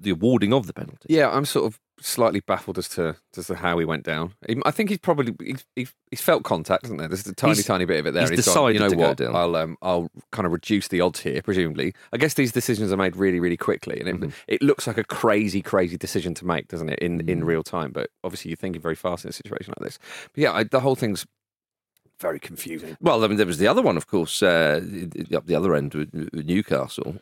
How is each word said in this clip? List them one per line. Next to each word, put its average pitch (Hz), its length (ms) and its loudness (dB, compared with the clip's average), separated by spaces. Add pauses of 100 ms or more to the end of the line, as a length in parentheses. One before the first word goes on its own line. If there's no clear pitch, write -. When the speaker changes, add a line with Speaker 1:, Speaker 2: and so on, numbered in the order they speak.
Speaker 1:
the 98 100 -2
awarding 104 420 2
of 127 140 2
the 78 60 -10
penalty. - 360 -14
Speaker 2:
Yeah, 156 220 4
I'm 139 140 0
sort - 220 0
of 107 120 -6 (220)
slightly 104 400 0
baffled 92 380 -4
as 90 120 -6
to, 80 260 -2 (200)
as 90 120 -10
to 92 80 -6
how 87 220 0
he 82 60 2
went 78 200 -2
down. 85 300 -4 (140)
He, 117 160 -2
I - 80 0
think 214 160 -2
he's 196 100 -4
probably, 143 360 0 (100)
he, 135 120 -8 (200)
he, 127 120 -6 (220)
he's 127 100 -8
felt - 240 2
contact, 90 420 0
isn't 110 100 -8
there? 78 120 -6
There's 95 180 -6
a 98 80 -10
tiny, 147 200 2
Speaker 1:
He's, 101 120 0
Speaker 2:
tiny 92 180 2
bit 82 160 2
of 76 60 -2
it 71 80 0
there. 85 80 2
Speaker 1:
he's 80 80 2
Speaker 2:
He's 90 160 2
gone, 120 260 6
Speaker 1:
decided - 20 2
Speaker 2:
"You 104 60 4
know 101 100 4
Speaker 1:
to 90 60 4
go 82 120 4
Speaker 2:
what? 67 80 2
Speaker 1:
down. 64 200 -2
Speaker 2:
I'll, 85 200 2
um, 80 260 -2
I'll 87 280 0 (220)
kind 101 140 2
of 82 60 2
reduce 98 360 2
the 90 120 2
odds 87 200 4
here," 69 220 -2
presumably. 85 520 0 (180)
I 117 40 -2
guess 143 180 2
these 131 180 4
decisions 107 400 0
are 98 40 2
made 95 200 2
really, 92 240 4
really 87 160 2
quickly, - 440 -4
and 90 80 -6
it, - 80 -2
Speaker 1:
Mm-hmm. 73 140 -4 (180)
Speaker 2:
it 123 140 0
looks 143 260 2
like 107 100 -2
a 107 60 0
crazy, 104 580 2
crazy 90 340 0
decision 87 380 -4
to 90 120 -12
make, 85 220 -2
doesn't 82 200 -6
it, 73 100 -4
in, 85 300 -2
in 85 140 -2
Speaker 1:
Mm. 82 40 -4
Speaker 2:
real 82 160 0
time? 78 300 -6
But - 180 -8 (140)
obviously 92 260 -10
you're 80 60 -8
thinking 85 260 -8
very 82 140 -4
fast 87 280 -6
in - 40 -12
a - 40 -10
situation - 460 -12
like - 100 -10
this. - 100 -12 (360)
But 143 80 -2
yeah, 120 100 4
I, 104 120 0
the 127 160 2
whole 131 160 2
thing's 104 300 -2 (960)
very 80 200 -4
confusing. - 600 -12
Speaker 1:
Well, 127 220 4
I 110 60 4
mean, 104 80 0
there 104 100 4
was 82 120 -2
the 101 100 4
other 196 120 4
one, 131 160 4
of 78 120 -4
course, 87 340 0
uh, 82 400 4
the, 90 480 -10
the, 85 60 0
up - 100 -4
the 82 80 0
other 82 220 2
end 71 180 -2
with, 76 180 -6
with 78 340 -8
Newcastle. 80 760 -2